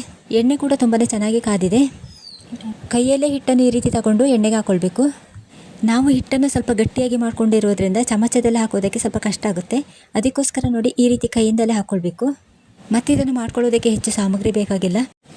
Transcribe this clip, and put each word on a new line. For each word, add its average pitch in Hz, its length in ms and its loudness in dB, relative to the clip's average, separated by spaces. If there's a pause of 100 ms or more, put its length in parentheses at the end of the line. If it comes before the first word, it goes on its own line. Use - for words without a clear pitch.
(380)
ಎಣ್ಣೆ 254 200 2
ಕೂಡ 277 180 -2
ತುಂಬಾನೇ 233 300 2
ಚೆನ್ನಾಗಿ 220 420 -2
ಕಾದಿದೆ. 202 340 2 (1120)
ಕೈಯಲ್ಲೇ 269 360 2
ಹಿಟ್ಟನ್ನು 262 340 2
ಈ 247 60 4
ರೀತಿ 240 200 0
ತಗೊಂಡು 226 360 2
ಎಣ್ಣೆಗೆ 220 300 2
ಹಾಕೊಳ್ಬೇಕು. 185 480 0 (800)
ನಾವು 233 260 2
ಹಿಟ್ಟನ್ನು 269 440 2
ಸ್ವಲ್ಪ 240 180 -2
ಗಟ್ಟಿಯಾಗಿ 240 520 0
ಮಾಡ್ಕೊಂಡಿರೋದ್ರಿಂದ 208 760 0 (140)
ಚಮಚದಲ್ಲಿ 233 460 2
ಹಾಕೋದಕ್ಕೆ 214 420 -2
ಸ್ವಲ್ಪ 226 180 -4
ಕಷ್ಟ 208 280 -4
ಆಗುತ್ತೆ, 185 320 -4 (380)
ಅದಕ್ಕೋಸ್ಕರ 262 540 -2
ನೋಡಿ 233 200 0 (100)
ಈ 247 80 6
ರೀತಿ 240 200 0
ಕೈಯಿಂದಲೇ 226 460 0
ಹಾಕೊಳ್ಬೇಕು. 196 520 -4 (680)
ಮತ್ತೆ 247 220 0
ಇದನ್ನು 269 200 0
ಮಾಡ್ಕೊಳ್ಳೋದಕ್ಕೆ 233 560 0
ಹೆಚ್ಚು 214 220 -2
ಸಾಮಗ್ರಿ 202 400 0
ಬೇಕಾಗಿಲ್ಲ. 196 460 -2 (400)